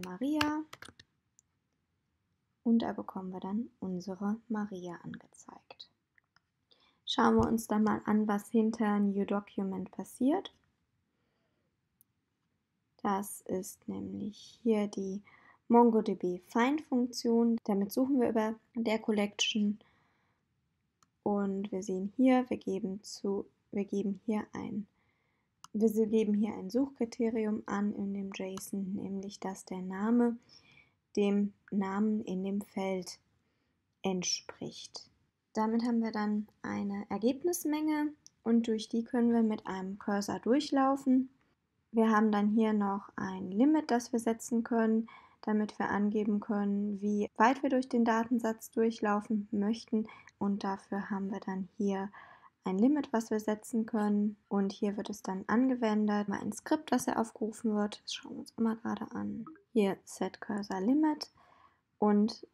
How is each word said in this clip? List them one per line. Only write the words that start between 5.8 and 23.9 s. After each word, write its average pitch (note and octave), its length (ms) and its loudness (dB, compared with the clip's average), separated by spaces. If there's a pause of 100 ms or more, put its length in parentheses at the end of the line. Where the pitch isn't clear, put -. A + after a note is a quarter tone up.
Schauen A3+ 300 4
wir A3 120 4
uns A3+ 200 0
dann G#3+ 160 2
mal G#3+ 220 2
an, G#3+ 240 2
was G3+ 200 -2
hinter A3 500 2
New G3+ 260 0
Document F#3+ 640 -4
passiert. - 640 -2 (2500)
Das G3+ 400 -4
ist - 480 -8
nämlich G3 760 -10
hier G#3+ 240 2
die G3 340 -6 (480)
MongoDB G#3+ 800 6
Find C4+ 340 2
Funktion. A#3 800 2
Damit G3 280 0
suchen C4 280 2
wir A#3 100 4
über A3 260 0 (180)
der A3 260 0
Collection. G#3 800 0 (1400)
Und G3+ 480 -2
wir F#3+ 120 -6
sehen F#3+ 340 -4
hier, B3+ 320 4
wir G#3+ 80 -2
geben F#3+ 460 -6
zu, - 420 -4 (260)
wir G3+ 140 -2
geben G3 400 -4